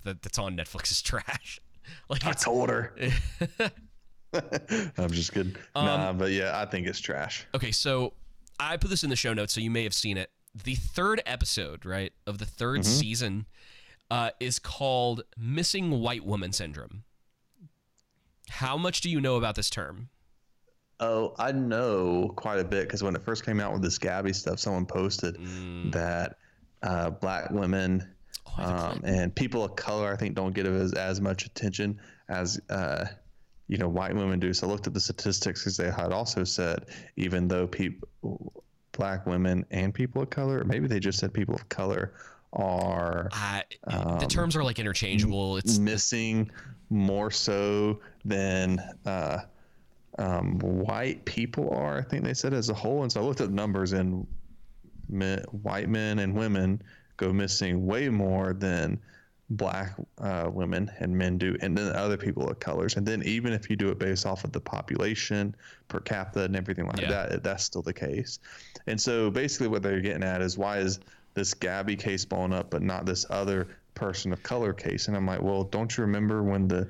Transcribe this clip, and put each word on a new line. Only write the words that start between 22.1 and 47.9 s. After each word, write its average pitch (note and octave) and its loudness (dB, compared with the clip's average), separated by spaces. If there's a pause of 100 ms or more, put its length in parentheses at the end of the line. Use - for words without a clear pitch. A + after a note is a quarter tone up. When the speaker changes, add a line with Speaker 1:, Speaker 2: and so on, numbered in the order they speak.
Speaker 2:
quite G#2 0
a F#2 2
bit, G2 0
'cause G2+ -4
when G2 2
it - -6
first A2+ -4
came G#2+ 2
out G2+ 0
with G2+ 0
this F2+ 0
Gabby F#2+ 0
stuff, F2+ -2
someone F#2 0
posted F#2 0
Speaker 1:
Mm. F2+ -6
Speaker 2:
that, E2+ -2 (440)
uh, F2 2
black F#2 -2
women, F#2 2 (340)
Speaker 1:
Oh, - -6
I - -2
have F2+ 0
a F2+ 2 (120)
Speaker 2:
um, F2 -4
Speaker 1:
clip. - -8
Speaker 2:
and F2+ 2
people A#2+ 0
of F#2+ -4
color, G#2 0
I G2+ -2
think, G2+ -2
don't F#2+ 0
get F#2+ 2
as, F#2+ 4
as F#2+ 0
much F#2+ 0
attention G#2 -2 (280)
as, F2+ -2
uh, F2 0 (600)
you G2+ 0
know, F2+ 2
white F#2 0
women G2 2
do. F2+ 2
So F2+ 0
I - 2
looked G2+ -2
at - -2
the G2+ 2
statistics, - -2
'cause F#2+ -2
they F2+ 2
had F2+ 0
also F#2+ 0
said F2 0 (300)
even F2+ 2
though F2+ 4
peop-, - -2 (880)
black F#2+ -2
women F2+ 4
and F#2+ 2
people B2+ 0
of C3+ -2
color, C3+ 0
maybe C3 2
they A2 2
just G2 2
said G2+ 0
people G#2 0
of - -6
color, G2 -2 (400)
are, F2+ 0
Speaker 1:
I, G2+ -2 (240)
Speaker 2:
um, F2 2
Speaker 1:
the - 2
terms E3+ 2
are, D#3 0
like, B2 0
interchangeable. G2 2
Speaker 2:
m-, F#2+ 0
Speaker 1:
It's A2 4
Speaker 2:
missing A2 2 (380)
more G2+ 2
so G#2 2 (240)